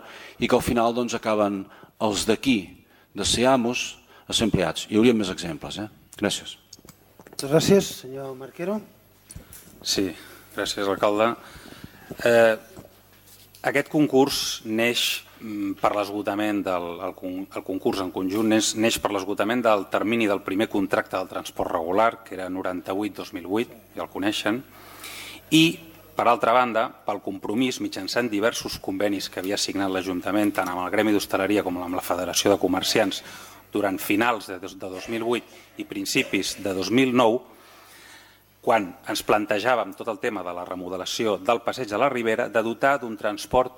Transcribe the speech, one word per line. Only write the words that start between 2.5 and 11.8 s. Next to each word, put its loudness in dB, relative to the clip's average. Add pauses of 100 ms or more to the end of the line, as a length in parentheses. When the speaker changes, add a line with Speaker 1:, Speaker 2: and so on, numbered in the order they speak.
Speaker 1:
de -4
ser 2
amos 0 (260)
a -6
ser 2
empleats. 0
Hi 0
hauria 8
més 0
exemples, -8
eh? -10 (260)
Gràcies. -2 (640)
Speaker 2:
Moltes -6
gràcies, 6 (100)
senyor -10
Marquero. -6 (1000)
Speaker 3:
Sí, 0 (480)
gràcies, -2
alcalde. 2 (880)